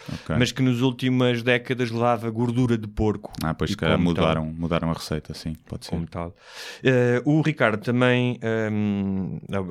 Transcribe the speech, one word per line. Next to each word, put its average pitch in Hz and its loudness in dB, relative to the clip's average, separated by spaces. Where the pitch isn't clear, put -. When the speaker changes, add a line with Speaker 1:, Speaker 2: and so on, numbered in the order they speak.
Speaker 1:
Ok. - -6
Speaker 2:
mas 120 2
que - -4
nas 127 2
últimas 127 0
décadas 120 0
levava 117 0
gordura 117 2
de 107 -8
porco. 104 -2
Speaker 1:
Ah, 80 0
pois 80 -2
Speaker 2:
E - -4
Speaker 1:
se - -4
calhar 80 2
Speaker 2:
como 85 2
tal. 87 0
Speaker 1:
mudaram, 80 2
mudaram 82 -2
a - -2
receita, 78 -6
sim, 78 -8
pode - -10
ser. - -16
Speaker 2:
Como 85 -4
tal. 87 -8
Eh, 123 4
o 151 4
Ricardo 123 2
também, 123 2
ahm, 104 -2